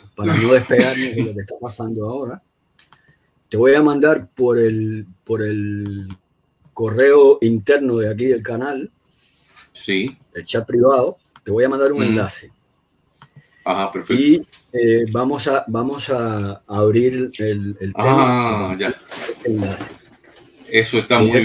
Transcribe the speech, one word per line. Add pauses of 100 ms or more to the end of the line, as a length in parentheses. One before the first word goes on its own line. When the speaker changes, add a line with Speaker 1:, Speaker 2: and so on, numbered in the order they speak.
(140)
Speaker 1:
para
no
despegarnos
de
lo
que
está
pasando
ahora. (1040)
Te
voy
a
mandar
por
el, (180)
por
el (640)
correo
interno
de
aquí
del
canal, (840)
Speaker 2:
Sí. (180)
Speaker 1:
el
chat
privado, (260)
te
voy
a
mandar
un
Speaker 2:
Mm.
Speaker 1:
enlace. (1120)
Speaker 2:
Ajá,
perfecto.
Speaker 1:
Y (320)
eh,
vamos
a,
vamos
a
abrir
el,
el
tema
Speaker 2:
Ah,
Speaker 1:
a
partir
Speaker 2:
ya.
Speaker 1:
de
este
enlace. (760)
Speaker 2:
Eso
está
Speaker 1:
Que
Speaker 2:
muy
Speaker 1:
es
una